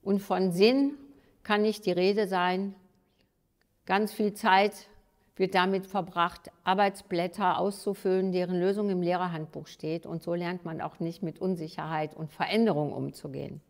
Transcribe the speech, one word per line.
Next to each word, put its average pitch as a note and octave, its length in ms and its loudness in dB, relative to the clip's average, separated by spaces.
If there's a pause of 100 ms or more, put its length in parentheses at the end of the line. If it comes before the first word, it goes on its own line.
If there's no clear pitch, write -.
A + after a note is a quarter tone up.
Und G3+ 180 0
von F#3 320 0
Sinn B3+ 460 4 (440)
kann G#3 200 2
nicht G#3+ 240 0
die F#3 60 2
Rede G3 340 2
sein. F#3 480 0 (1120)
Ganz G3+ 260 0
viel G#3 220 0
Zeit G3+ 540 4 (480)
wird F#3+ 180 0
damit F#3+ 320 2
verbracht, F3 640 -4 (120)
Arbeitsblätter F#3 960 0
auszufüllen, F#3+ 720 0
deren F3+ 260 0
Lösung G3+ 300 0
im F3+ 140 0
Lehrerhandbuch E3+ 640 -4
steht. E3 400 -6
Und E3 160 -8
so E3+ 120 -4
lernt F3 300 -4
man D#3+ 160 -8
auch - 200 -8
nicht, E3 220 -6
mit D#3+ 160 -6
Unsicherheit D#3+ 760 -4
und D#3+ 160 -10
Veränderung F3+ 640 2
umzugehen. C#3 760 -8